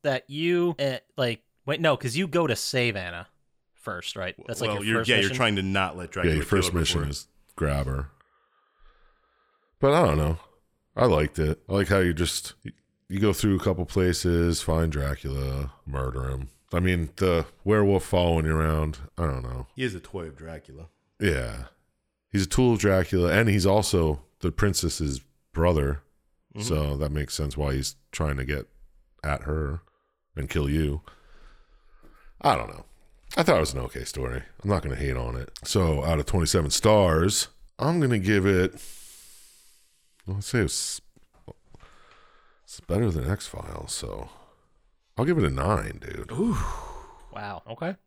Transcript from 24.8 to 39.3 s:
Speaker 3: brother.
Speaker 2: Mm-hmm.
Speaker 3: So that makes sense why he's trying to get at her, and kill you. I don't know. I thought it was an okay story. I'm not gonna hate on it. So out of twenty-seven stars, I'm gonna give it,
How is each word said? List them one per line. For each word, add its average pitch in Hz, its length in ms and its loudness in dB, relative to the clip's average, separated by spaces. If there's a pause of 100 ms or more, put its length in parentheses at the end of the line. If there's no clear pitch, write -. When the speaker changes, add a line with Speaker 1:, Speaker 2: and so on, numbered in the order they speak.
Speaker 3:
brother. 76 500 2 (520)
Speaker 2:
Mm-hmm. 107 80 -10
Speaker 3:
So 76 340 0
that 71 140 -2
makes 73 240 -4
sense 71 220 -4
why 71 180 -2
he's 67 220 -4 (160)
trying 73 240 -2
to 65 80 -4
get 69 240 -6 (560)
at 73 180 -2
her, 76 380 -4 (560)
and 67 120 -6
kill 71 200 0
you. 76 340 0 (1400)
I 123 160 4
don't 55 120 -4
know. 50 160 -16 (520)
I 165 60 2
thought 156 140 6
it 80 40 4
was 73 120 0
an 67 80 -4
okay 60 240 -8
story. 62 380 -6 (200)
I'm 101 80 -4
not 87 120 0
gonna 69 140 -6
hate 65 200 -4
on 60 200 -6
it. 64 140 -10 (140)
So 80 400 2
out 80 140 2
of 73 80 -2
twenty-seven 80 440 0
stars, 98 800 4 (300)
I'm 170 220 0
gonna 123 180 2
give 95 280 4
it, 92 280 4 (1500)